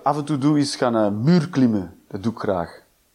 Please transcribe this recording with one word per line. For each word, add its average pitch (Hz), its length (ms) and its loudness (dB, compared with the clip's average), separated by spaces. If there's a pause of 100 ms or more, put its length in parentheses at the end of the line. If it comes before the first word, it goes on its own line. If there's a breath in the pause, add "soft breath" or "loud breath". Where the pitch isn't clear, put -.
af 147 140 0
en 147 80 -6
toe 147 140 -2
doe, 147 200 2
is 139 180 -2
gaan, 120 200 0
eh, 107 120 2
muurklimmen. 117 840 0 (140)
Dat 101 140 -12
doe 107 100 -6
ik - 60 -12
graag. 92 440 -4 (320)